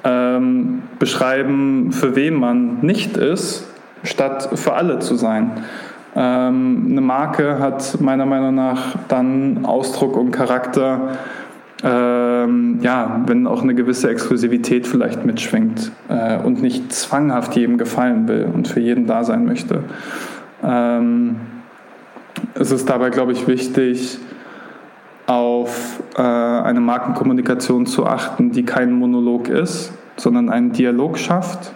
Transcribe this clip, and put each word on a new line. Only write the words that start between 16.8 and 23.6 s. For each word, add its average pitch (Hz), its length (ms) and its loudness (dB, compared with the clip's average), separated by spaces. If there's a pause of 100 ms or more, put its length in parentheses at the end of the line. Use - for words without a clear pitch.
zwanghaft 135 640 -2
jedem 120 240 2
gefallen 117 480 0
will 110 260 0
und - 140 0
für - 140 0
jeden 120 260 2
da 113 160 0
sein 117 220 0
möchte. - 400 -2 (800)
Ähm, 120 720 2 (1200)
es 131 180 0
ist 131 180 0
dabei, 127 200 2
glaub 123 200 0
ich, 120 160 -2
wichtig, 127 720 0 (1120)